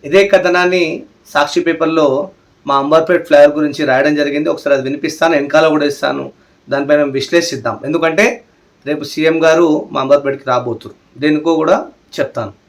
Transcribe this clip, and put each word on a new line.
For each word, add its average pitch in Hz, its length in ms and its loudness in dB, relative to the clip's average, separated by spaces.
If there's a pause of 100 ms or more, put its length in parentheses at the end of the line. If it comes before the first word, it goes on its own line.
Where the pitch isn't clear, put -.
ఇదే 180 240 4
కథనాన్ని 180 760 0 (300)
సాక్షి 147 260 0
పేపర్లో 160 680 0 (380)
మా 139 80 0
అంబర్పేట్ 160 520 0
ఫ్లైఓవర్ 147 280 6
గురించి 151 300 -2
రాయడం 139 300 2
జరిగింది. 147 340 -2
ఒకసారి 143 260 0
అది 135 80 -2
వినిపిస్తాను, 147 520 -2
వెనకాల 151 320 2
కూడా 151 180 0
ఇస్తాను, 139 460 -4 (380)
దానిపైన 139 340 0
విశ్లేషిద్దాం. 135 800 -2
ఎందుకంటే 165 580 -2 (440)
రేపు 147 160 -6
సీఎం 160 420 0
గారు 160 460 2
మా 139 100 -4
అంబర్పేటకి 139 460 0
రాబోతున్నారు, 123 760 -6
దేనికో 151 340 0
కూడా 160 300 0 (340)
చెప్తాను. 117 340 -6 (160)